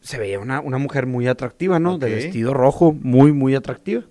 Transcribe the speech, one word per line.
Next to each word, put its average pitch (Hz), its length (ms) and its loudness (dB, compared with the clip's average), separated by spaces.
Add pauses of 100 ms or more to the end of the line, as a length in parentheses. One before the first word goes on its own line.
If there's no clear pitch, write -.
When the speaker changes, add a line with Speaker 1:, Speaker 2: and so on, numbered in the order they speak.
Speaker 1:
se - 160 -14
veía 98 220 -6
una, 131 220 -6
una 135 160 -6
mujer 139 280 -4
muy 123 220 -2
atractiva, 160 520 -2
¿no? 175 180 0
De 135 100 -4
Speaker 2:
Ok. 110 60 -2
Speaker 1:
vestido 127 400 -2
rojo, 139 400 4
muy, 135 380 4
muy 135 240 2
atractiva. 196 560 -6